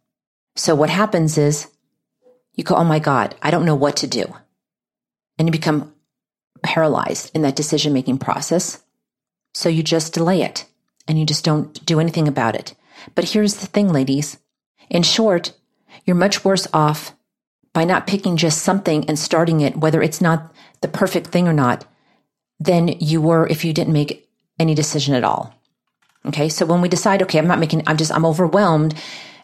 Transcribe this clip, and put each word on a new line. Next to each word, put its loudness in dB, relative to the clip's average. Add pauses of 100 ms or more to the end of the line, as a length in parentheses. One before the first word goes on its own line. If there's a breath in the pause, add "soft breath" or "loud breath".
(560)
So 0
what 2
happens 0
is 0 (880)
you -8
go, 2
"Oh 4
my 2
God, 0
I 0
don't 2
know 2
what 0
to -4
do." -6 (1040)
And 0
you 2
become -2 (680)
paralyzed -2
in -2
that 0
decision-making -2
process. -4 (720)
So -2
you 0
just -2
delay 0
it -8 (420)
and 0
you 0
just -4
don't -2
do 2
anything 0
about 0
it. -12 (400 loud breath)
But -2
here's 0
the -14
thing, 2
ladies. 0 (520 soft breath)
In 0
short, 0 (520 loud breath)
you're 2
much 0
worse 0
off 0 (580)
by 0
not 0
picking -2
just 0
something 0
and -2
starting 2
it, 0
whether 2
it's -2
not 0 (280 soft breath)
the -4
perfect -2
thing 0
or 2
not, 0 (760)
than 2 (120)
you 0
were 2
if -2
you -2
didn't 0
make -2 (300)
any 2
decision -2
at 0
all. -2 (720)
Okay, -2
so -2
when 2
we 0
decide, 2
"Okay, 0
I'm 2
not 2
making, 0
I'm 2
just, -2
I'm 0
overwhelmed 2 (480 loud breath)